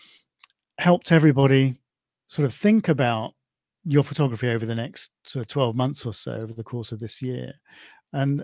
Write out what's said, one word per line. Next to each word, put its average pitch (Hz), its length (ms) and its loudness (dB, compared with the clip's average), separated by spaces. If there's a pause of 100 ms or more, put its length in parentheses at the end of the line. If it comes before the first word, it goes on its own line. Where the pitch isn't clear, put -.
(760)
helped 175 340 2
everybody 135 640 6 (520)
sort - 180 -4
of 120 80 -2
think 214 360 2
about 120 440 0 (520)
your 143 180 4
photography 127 460 -2
over 113 160 -2
the 113 100 -4
next - 360 -10 (120)
sort - 180 -10
of 110 60 -10
twelve 120 280 -4
months 127 300 -4
or 110 80 -6
so - 200 -12
over 110 200 -10
the 113 100 -12
course 120 280 -10
of 110 80 -10
this 113 220 -12
year. 127 320 -8 (600)
And, 139 300 0